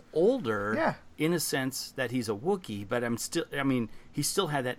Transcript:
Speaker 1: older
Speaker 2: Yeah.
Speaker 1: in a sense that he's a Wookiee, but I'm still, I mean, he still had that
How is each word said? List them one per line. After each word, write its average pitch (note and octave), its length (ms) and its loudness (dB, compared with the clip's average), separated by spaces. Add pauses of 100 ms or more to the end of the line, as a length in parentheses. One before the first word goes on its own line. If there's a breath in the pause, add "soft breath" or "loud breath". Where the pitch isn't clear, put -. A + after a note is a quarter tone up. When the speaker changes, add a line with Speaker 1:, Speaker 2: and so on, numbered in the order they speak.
(120)
Speaker 1:
older D3 640 2
Speaker 2:
Yeah. D4 180 2 (220)
Speaker 1:
in D#3 160 4
a E3+ 80 2
sense - 520 -2
that B2+ 180 -2
he's B2 180 0
a A2 60 0
Wookiee, A2+ 540 -2
but A#2+ 160 0
I'm A#2 120 0
still, - 280 -2 (120)
I C#3+ 60 0
mean, B2+ 260 2 (220 soft breath)
he C#3+ 120 -2
still F#3 260 0
had D3 160 0
that B2 140 -2